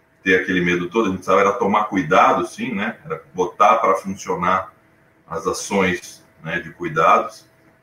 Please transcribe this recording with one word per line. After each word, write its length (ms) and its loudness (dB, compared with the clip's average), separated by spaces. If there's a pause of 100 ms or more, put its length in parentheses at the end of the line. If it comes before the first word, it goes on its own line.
(220)
ter 180 2
aquele 240 -2
medo 240 -2
todo, 160 0
a 40 -2
gente 100 -2
precisava 240 2
era 100 2
tomar 320 0
cuidado, 640 2
sim, 280 -8
né? 300 -6
Era 180 -10 (120)
botar 420 2
pra 200 2
funcionar 760 -4 (560)
as 180 -8
ações, 800 -2 (160)
né, 180 -6
de 100 -12
cuidados. 760 0 (360)